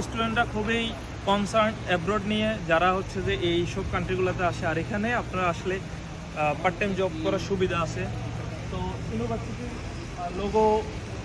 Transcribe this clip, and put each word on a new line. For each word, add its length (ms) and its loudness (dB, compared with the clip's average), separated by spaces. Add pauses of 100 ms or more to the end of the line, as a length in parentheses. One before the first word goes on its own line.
স্টুডেন্টরা 520 2
খুবই 380 0 (340)
কনসার্ন 480 4 (140)
অ্যাব্রড 380 2
নিয়ে, 300 2 (120)
যারা 260 6
হচ্ছে 280 -2
যে 120 0
এই 320 2 (100)
সব 160 -2
কান্ট্রিগুলোতে 520 0
আসে। 220 0
আর 120 2
এখানে 360 0
আপনারা 360 0
আসলে, 300 0 (560)
আহ, 180 2 (100)
পার্ট 160 2
টাইম 140 2
জব 160 2 (140)
করার 160 2
সুবিধা 400 2
আছে। 260 -2 (640)
তো 60 -4 (360)
ইউনিভার্সিটির, 560 -4 (500)
আহ, 180 -4
লোগো 460 4 (420)